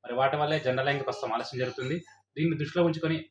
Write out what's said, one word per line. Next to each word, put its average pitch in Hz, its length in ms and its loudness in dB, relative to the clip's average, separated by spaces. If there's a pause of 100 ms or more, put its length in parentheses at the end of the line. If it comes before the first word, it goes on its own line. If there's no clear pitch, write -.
మరి 123 140 -8
వాటి 135 220 4
వల్లే 147 240 2
జనరల్ 127 280 0
ర్యాంక్ 143 180 0
ప్రస్తుతం 120 260 -4
ఆలస్యం 123 280 -4
జరుగుతుంది. 127 360 -4 (360)
దీన్ని 160 260 0
దృష్టిలో 151 260 0
ఉంచుకొని 160 320 2 (140)